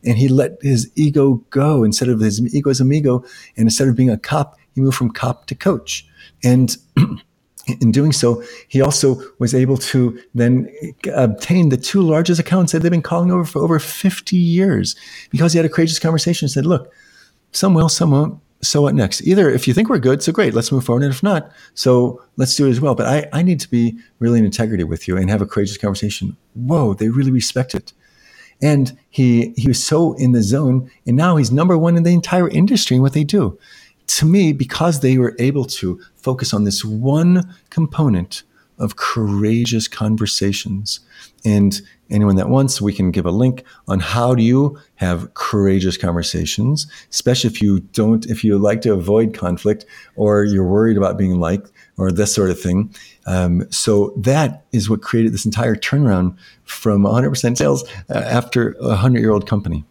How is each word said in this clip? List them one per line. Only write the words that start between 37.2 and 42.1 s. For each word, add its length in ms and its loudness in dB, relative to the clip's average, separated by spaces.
component 720 -2
of 180 -6
courageous 920 -2
conversations. 1120 -4
And 360 2